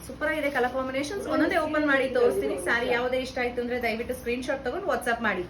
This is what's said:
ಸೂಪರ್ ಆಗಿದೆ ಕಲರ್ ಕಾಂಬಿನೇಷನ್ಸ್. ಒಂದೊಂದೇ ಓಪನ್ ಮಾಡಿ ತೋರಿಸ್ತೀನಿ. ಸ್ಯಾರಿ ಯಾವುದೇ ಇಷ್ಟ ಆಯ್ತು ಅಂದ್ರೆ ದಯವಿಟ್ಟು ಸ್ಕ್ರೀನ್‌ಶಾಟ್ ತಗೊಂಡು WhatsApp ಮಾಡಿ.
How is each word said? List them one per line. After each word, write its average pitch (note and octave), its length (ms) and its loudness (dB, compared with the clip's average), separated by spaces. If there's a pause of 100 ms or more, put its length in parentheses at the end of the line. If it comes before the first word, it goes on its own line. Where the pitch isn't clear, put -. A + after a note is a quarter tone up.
ಸೂಪರ್ D4+ 220 -4
ಆಗಿದೆ D4+ 200 0
ಕಲರ್ B3 240 0
ಕಾಂಬಿನೇಷನ್ಸ್. C4 540 -4
ಒಂದೊಂದೇ D#4 300 2
ಓಪನ್ D4+ 300 2
ಮಾಡಿ C4+ 220 4
ತೋರಿಸ್ತೀನಿ. G3+ 540 2
ಸ್ಯಾರಿ B3 260 0
ಯಾವುದೇ B3 280 2
ಇಷ್ಟ C4 220 -4
ಆಯ್ತು B3 220 -2
ಅಂದ್ರೆ A#3+ 200 -2
ದಯವಿಟ್ಟು A3+ 320 -2
ಸ್ಕ್ರೀನ್‌ಶಾಟ್ B3+ 520 -4
ತಗೊಂಡು E4+ 220 -2
WhatsApp A#3+ 360 0
ಮಾಡಿ. G3 260 0